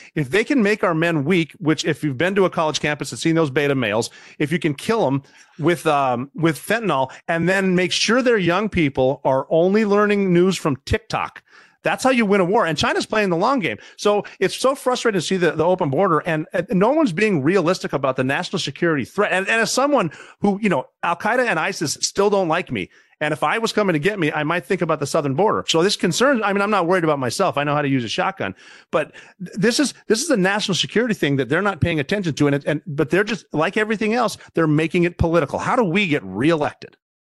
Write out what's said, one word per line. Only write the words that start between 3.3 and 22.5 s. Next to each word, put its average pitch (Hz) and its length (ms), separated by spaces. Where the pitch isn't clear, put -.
those 160 140
beta 143 240
males, 117 380
if 143 140
you 113 80
can 151 160
kill 214 320
'em 139 160
with, 165 300
um, 139 480
with 160 240
fentanyl 180 520
and 170 220
then 190 260
make 180 160
sure - 300
their 233 160
young 185 320
people 135 540
are 135 260
only 190 360
learning 202 460
news 180 240
from 143 200
TikTok, - 560
that's 175 220
how 262 60
you 240 160
win 196 160
a 170 40
war. 202 200
And 156 120
China's 262 280
playing 208 240
the 165 80
long 247 220
game. 120 180
So 208 260
it's 190 160
so 254 200
frustrating 240 440
to 143 60
see 190 120
the, 170 140
the 160 140
open 180 240
border, 156 300
and, 156 340
and 180 180
no 208 200
one's 294 220
being 196 280
realistic 180 520
about 135 240
the 131 60
national 156 360
security 147 460
threat. 185 260
And, 190 160
and 226 140
as 208 100
someone 254 400
who, 202 200
you 214 80
know, 139 180
Al 170 120
Qaeda 240 320
and 185 100
isis 170 440
still 202 280
don't 196 200
like 170 220